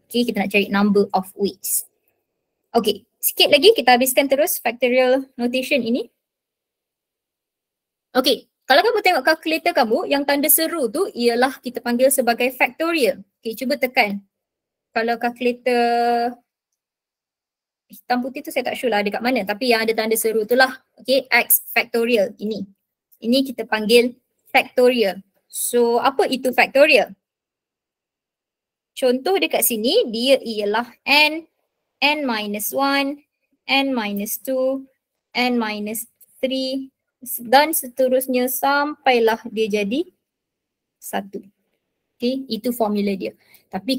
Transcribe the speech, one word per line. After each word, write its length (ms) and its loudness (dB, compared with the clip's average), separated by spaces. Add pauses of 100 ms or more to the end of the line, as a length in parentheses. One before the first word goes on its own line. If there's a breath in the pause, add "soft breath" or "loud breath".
Okey, 240 0
kita 160 -2
nak 80 -8
cari 160 2
number 400 2
of 240 -2
ways. 480 -4 (880)
Okey, 320 0 (160)
sikit 320 0
lagi 240 8
kita 240 4
habiskan 320 0
terus 320 0
factorial 720 0
notation 480 -2
ini. 240 -2 (2000)
Okey, 320 0 (160)
kalau 160 4
kamu 240 2
tengok 240 2
kalkulator 480 0
kamu, 320 2
yang 160 0
tanda 240 0
seru 400 0
tu 240 -4
ialah 480 0
kita 240 -10
panggil 320 2
sebagai 400 0
factorial. 640 0 (240)
Okey, 160 -8
cuba 160 -4
tekan. 480 -4 (720)
Kalau 240 -4
kalkulator 1120 -2 (1500)
hitam 400 -6
putih 160 -10
tu 80 -14
saya 160 -12
tak 160 -6
sure 80 -2
lah 140 0
dekat 160 -4
mana, 240 -2
tapi 260 -4
yang 140 2
ada 80 0
tanda 240 -2
seru 320 -2
tu 80 0
lah. 160 4 (280)
Okey, 280 0
X 340 2 (140)
factorial 640 0
ini. 240 -6 (580)
Ini 240 2
kita 240 -8
panggil 420 2 (380)
factorial. 720 0 (240)
So, 560 -2
apa 260 0
itu 220 -4
factorial? 640 4 (1800)
Contoh 400 0
dekat 260 0
sini, 460 0
dia 320 2
ialah 480 -4 (160)
n, 400 2 (560)
n 240 2
minus 480 -4
one, 480 -2 (480)
n 240 0
minus 480 -6
two, 480 -4 (480)
n 240 0
minus 480 -6 (320)
three, 480 -4 (480)
dan 320 4
seterusnya 800 0
sampailah 1040 0
dia 280 -2
jadi 280 -4 (880)
satu. 420 -10 (800)
Okey, 320 -4
itu 240 -4
formula 400 -2
dia. 240 -8 (320 soft breath)
Tapi 300 -4